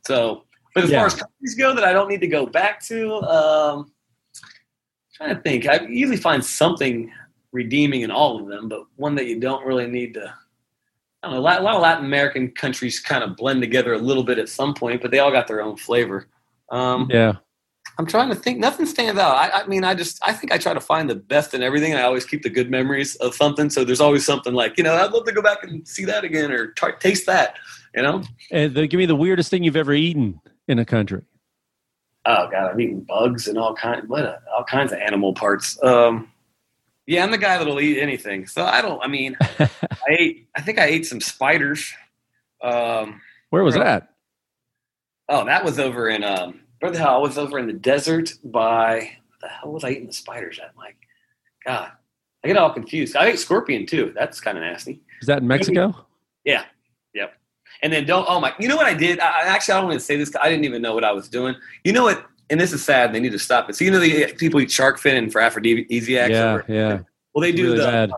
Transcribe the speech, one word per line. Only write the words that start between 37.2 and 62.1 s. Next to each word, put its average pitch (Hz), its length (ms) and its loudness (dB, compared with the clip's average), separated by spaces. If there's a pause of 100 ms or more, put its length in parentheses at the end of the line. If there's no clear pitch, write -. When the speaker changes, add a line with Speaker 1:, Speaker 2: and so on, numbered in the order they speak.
Speaker 1:
I'm 202 60 0
the 220 80 0
guy 190 220 0
that'll 147 220 -2
eat 147 200 0
anything. 107 460 -6
So - 180 -4
I 120 160 2
don't, 175 220 -4
I 127 40 -6
mean, 135 300 -6
Speaker 2:
<laughs> - 220 -2
Speaker 1:
I 151 80 4 (420)
ate, 165 460 0
I 151 60 -6
think 214 180 -2
I 165 60 6
ate 160 200 0
some 113 160 -10
spiders. 147 720 -2 (680)
Um, 113 580 -4 (300)
Speaker 2:
Where 185 120 2
was 147 120 4
Speaker 1:
where 240 80 2
Speaker 2:
that? 131 260 0 (1200)
Speaker 1:
Oh, 131 160 2
that 160 180 2
was 147 160 -2
over 120 300 -2
in, 107 140 -2
um, 92 380 -6 (180)
where 175 120 -4
the 170 80 -6
hell? 143 160 4
I - 20 4
was 139 200 -2
over 143 220 -6
in 120 80 -6
the 110 60 -6
desert 143 600 0 (100)
by, 113 680 0 (300)
the - 60 -14
hell - 240 -14
was 156 120 -10
I 131 80 -4
eating 123 160 -8
the - 60 -16
spiders 98 460 -14
at, - 160 -20
Mike? - 220 -20 (680)
God, 113 260 -6 (520)
I 135 40 -4
get 196 100 4
all 165 160 6
confused. 131 420 -6
I 165 120 6
ate 233 120 0
scorpion, - 460 -2
too. 139 300 -2
That's - 260 -6
kinda 95 200 -6
nasty. 87 400 -10 (200)
Speaker 2:
Is 117 60 -6
that 143 140 2
in 123 60 -2
Mexico? 180 580 2 (380)
Speaker 1:
Yeah. - 220 0 (480)
Yep. 101 200 -8 (480)
And 156 120 0
then 147 120 0
don't, 180 240 2
oh 180 100 2
my, 131 200 -2
you 220 80 -2
know 285 80 2
what 311 100 4
I 214 80 2
did? 175 260 0
I, 170 80 2
I 165 200 0
actually, 196 280 2
I - 20 4
don't 190 100 0
wanna 156 140 -2
say 143 160 -2
this. 147 140 -4 (100)
I 151 80 4
didn't 156 160 0
even 120 160 -4
know 117 120 -2
what 113 120 0
I 104 80 2
was 98 160 -8
doing. 127 260 -4 (300)
You 196 80 2
know 247 100 4
what? 214 220 2 (240)